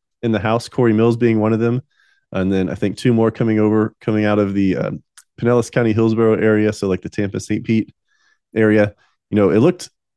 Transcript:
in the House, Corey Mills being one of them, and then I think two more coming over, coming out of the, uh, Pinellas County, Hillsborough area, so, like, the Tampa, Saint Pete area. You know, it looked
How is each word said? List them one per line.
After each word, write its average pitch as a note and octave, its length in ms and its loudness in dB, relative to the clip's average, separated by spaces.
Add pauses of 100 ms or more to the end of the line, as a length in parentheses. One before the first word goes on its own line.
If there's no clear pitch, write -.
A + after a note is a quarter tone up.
(220)
in A#2 100 -2
the G#2+ 60 0
House, A2 300 -2
Corey A#2+ 240 0
Mills A#2 240 2
being A2+ 240 0
one A2 140 0
of G#2+ 60 -2
them, A#2+ 200 -2 (500)
and F#2+ 220 -2
then F#2 160 -2
I - 60 -6
think G2+ 240 -4
two B2 160 0
more A2+ 160 2
coming A2 280 -2
over, G#2+ 440 0
coming G#2+ 240 -2
out G#2 120 2
of G2+ 140 0
the, G2 240 0
uh, - 140 -4 (500)
Pinellas A#2+ 320 0
County, A2+ 220 0
Hillsborough A2+ 440 2
area, G#2+ 360 0
so, G2 140 -4
like, F#2 120 -2
the - 80 -14
Tampa, G2+ 320 -6
Saint - 240 -6
Pete A2 300 -2 (600)
area. G#2+ 400 2 (360)
You G#2 60 -2
know, G2+ 120 4
it F#2 120 4
looked F3 280 0 (280)